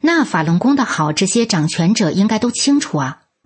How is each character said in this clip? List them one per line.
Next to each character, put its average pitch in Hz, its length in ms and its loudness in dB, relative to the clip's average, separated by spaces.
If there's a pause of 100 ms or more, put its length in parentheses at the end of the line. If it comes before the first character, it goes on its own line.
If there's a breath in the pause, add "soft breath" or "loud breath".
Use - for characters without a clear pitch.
那 320 240 2
法 165 200 -2
轮 165 140 2
功 269 180 2
的 269 80 0
好， 151 280 -2
这 185 140 -2
些 233 180 0
掌 165 220 0
权 170 260 0
者 208 200 0
应 196 160 2
该 220 100 0
都 240 140 -2
清 285 260 2
楚 220 200 -4
啊。 135 240 -6 (240)